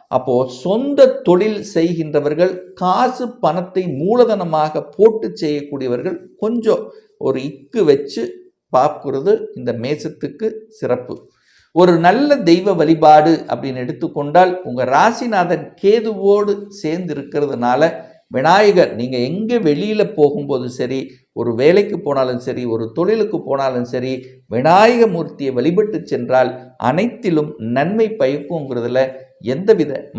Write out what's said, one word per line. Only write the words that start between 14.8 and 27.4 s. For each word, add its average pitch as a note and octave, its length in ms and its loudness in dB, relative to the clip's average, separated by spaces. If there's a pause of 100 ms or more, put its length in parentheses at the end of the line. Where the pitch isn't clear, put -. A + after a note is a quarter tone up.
ராசிநாதன் F3+ 720 0 (160)
கேதுவோடு G3+ 720 2 (280)
சேர்ந்து E3 340 -4
இருக்கிறதுனால C#3 720 0 (460)
விநாயகர், F3 640 4
நீங்க B2+ 180 -4 (100)
எங்க A3 400 -2
வெளியில G3+ 340 0 (160)
போகும்போது C#3 500 0 (120)
சரி, C3 200 -4 (400)
ஒரு A#2 120 -2 (100)
வேலைக்கு G3 360 4 (100)
போனாலும் B2+ 400 -2
சரி, B2 160 -6 (100)
ஒரு A2+ 120 -4 (120)
தொழிலுக்கு G#3 500 0
போனாலும் C3 460 -2
சரி, C3 200 -4 (420)
விநாயக G#3+ 580 4
மூர்த்தியை D3 460 -6
வழிபட்டு F3+ 400 0 (120)
சென்றால் B2 400 2 (400)
அனைத்திலும் D3+ 600 -2 (260)